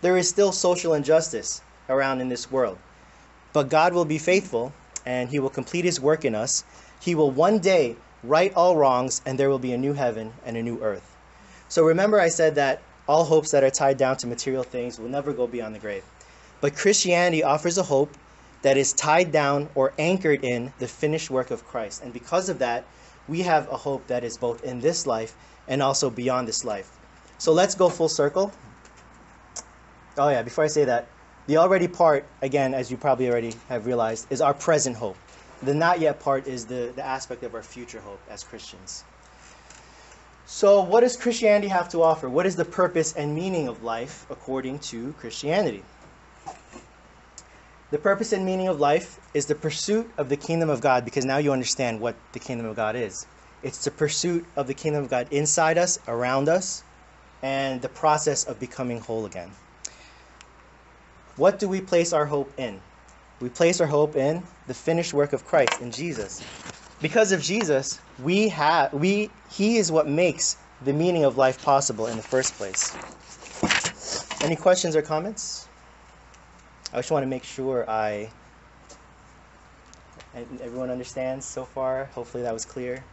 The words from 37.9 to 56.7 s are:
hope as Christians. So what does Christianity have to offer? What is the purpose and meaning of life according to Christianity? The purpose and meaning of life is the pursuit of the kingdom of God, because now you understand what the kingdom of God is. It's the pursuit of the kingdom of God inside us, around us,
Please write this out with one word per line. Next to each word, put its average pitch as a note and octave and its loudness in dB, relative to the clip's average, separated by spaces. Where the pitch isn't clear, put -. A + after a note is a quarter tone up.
hope G2 -16
as G2+ -16
Christians. - -18
So G3+ 6
what F#3+ 6
does B3 4
Christianity G#3+ 2
have F3+ 0
to E3+ 0
offer? D#3+ 4
What D#3 2
is F#3 0
the E3+ 0
purpose F3 0
and D3 -4
meaning E3+ -2
of A2 -10
life A#2 -8
according C3 -6
to A#2+ -10
Christianity? C#3 -4
The D3 -2
purpose G3 0
and F#3+ -2
meaning F#3 -2
of E3+ -2
life D3+ 0
is C#3+ 0
the D3+ 0
pursuit G#3 -4
of C#3+ -2
the C3+ -2
kingdom E3 0
of C3 0
God, B2+ 2
because C3 -2
now C3+ 0
you C#3+ 2
understand A#2+ -2
what A2+ -4
the A#2 -12
kingdom A#2 -8
of A2 -8
God A2 -2
is. A2 -8
It's - -8
the C#3 -2
pursuit E3+ -2
of C#3 -4
the C3+ -6
kingdom D3 -2
of A#2+ -10
God B2 -2
inside D#3 2
us, F3 0
around B2+ 0
us, F#3 -2